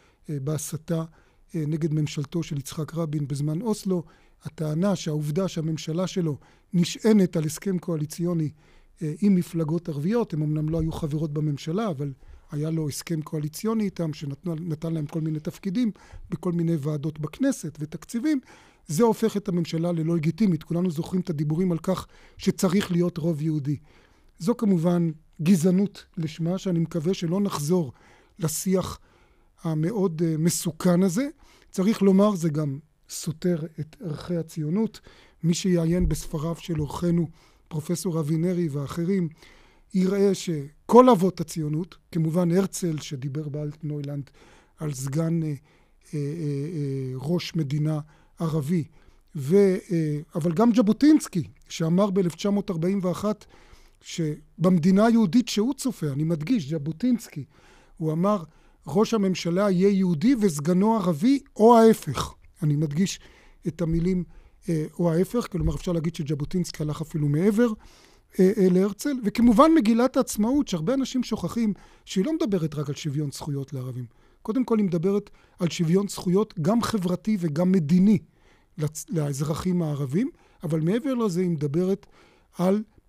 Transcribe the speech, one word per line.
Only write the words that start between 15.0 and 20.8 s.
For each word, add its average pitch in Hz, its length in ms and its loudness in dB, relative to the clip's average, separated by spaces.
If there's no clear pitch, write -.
כל 165 140 -6
מיני 156 200 -4
תפקידים 196 500 -4
בכל 180 220 -4
מיני 170 240 0
ועדות 151 420 -6
בכנסת 160 600 -4
ותקציבים, 233 600 -4
זה 165 180 2
הופך 220 320 2
את 202 120 -4
הממשלה 170 440 -2
ללא 165 240 0
לגיטימית. 165 460 0
כולנו 175 280 -2